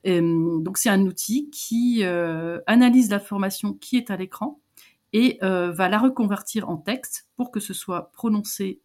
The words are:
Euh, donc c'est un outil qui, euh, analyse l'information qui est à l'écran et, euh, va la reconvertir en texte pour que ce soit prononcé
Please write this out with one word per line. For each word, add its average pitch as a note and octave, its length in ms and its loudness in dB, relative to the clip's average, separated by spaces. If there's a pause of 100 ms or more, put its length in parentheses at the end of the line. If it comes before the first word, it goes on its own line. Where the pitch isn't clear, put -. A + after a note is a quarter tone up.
Euh, E3+ 520 2
donc F3 200 -4
c'est - 100 0
un G3 140 4
outil A#3 480 -2
qui, A#3 520 0
euh, E3+ 640 -2
analyse A#3+ 440 6
l'information G3+ 640 -4
qui - 220 -6
est A#3+ 140 -2
à F#3+ 60 -2
l'écran G3+ 440 -8 (520)
et, A#3 320 2
euh, F3+ 260 0
va F3+ 180 0
la G#3 100 2
reconvertir A3 680 0
en D#3 100 -4
texte - 580 -8
pour B3 160 -6
que G#3 80 -4
ce G3 140 -12
soit F3 360 -8
prononcé G#3 760 -4